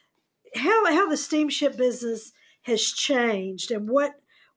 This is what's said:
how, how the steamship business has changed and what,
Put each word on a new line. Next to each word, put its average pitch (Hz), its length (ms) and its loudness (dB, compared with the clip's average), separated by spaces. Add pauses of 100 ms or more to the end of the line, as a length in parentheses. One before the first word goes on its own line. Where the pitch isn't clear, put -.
(560)
how, 392 300 2
how 320 240 4
the 294 80 0
steamship 294 580 0
business 233 560 -2 (300)
has 220 220 0 (100)
changed 202 800 -2
and 214 180 -4
what, 277 260 2 (420)